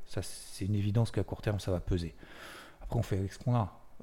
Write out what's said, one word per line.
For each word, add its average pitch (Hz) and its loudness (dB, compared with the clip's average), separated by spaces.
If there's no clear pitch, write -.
Ça, - -2
c'est - -6
une 104 4
évidence 104 4
qu'à 101 2
court - -4
terme, 104 2
ça - -2
va 87 4
peser. 85 2
Après, - 0
on 107 4
fait - 2
avec 95 0
ce - -14
qu'on 123 2
a. 110 2